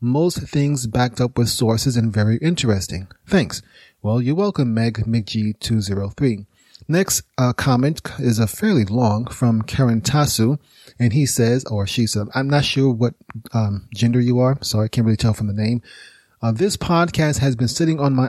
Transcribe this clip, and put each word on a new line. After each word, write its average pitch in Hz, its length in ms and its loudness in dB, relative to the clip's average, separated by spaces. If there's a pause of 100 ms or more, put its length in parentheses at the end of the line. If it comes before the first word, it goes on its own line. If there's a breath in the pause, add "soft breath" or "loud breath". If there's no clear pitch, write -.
most 147 420 0
things 143 440 -2
backed 120 340 -2
up 123 160 -2
with 120 120 2
sources 113 480 0
and 113 160 2
very 107 240 2
interesting. 104 720 -2 (180)
Thanks." 139 360 0 (380 soft breath)
Well, 113 220 0
you're 135 140 0
welcome, 180 360 0
Meg 110 340 0
McG 110 520 -2
two 110 220 -2
zero 98 280 -4
three. 107 380 -2 (420 soft breath)
Next, 180 340 0 (160)
uh, 123 140 2
comment 135 500 0 (160)
is 120 220 0
a 110 80 2
fairly 190 360 0
long 110 440 0
from 113 340 0
Karen 117 380 0
Tasu, 143 580 0 (400 loud breath)
and 120 140 2
he 143 140 2
says, 123 400 2
or 101 200 -2
she 113 220 0
said, 104 260 -4
I'm 135 160 -2
not 143 140 2
sure 135 260 2
what, 117 240 0 (400)
um, 104 400 -2
gender 120 260 2
you 123 200 2
are, 131 220 2
so - 180 -2
I 107 80 0
can't 120 160 0
really 110 120 4
tell 110 160 2
from 107 140 -4
the 101 80 -4
name. 110 260 -2 (640 loud breath)
Uh, 117 80 0
"This 180 260 0
podcast 165 640 0
has 135 160 2
been 117 140 0
sitting 160 320 0
on 139 160 2
my 127 120 2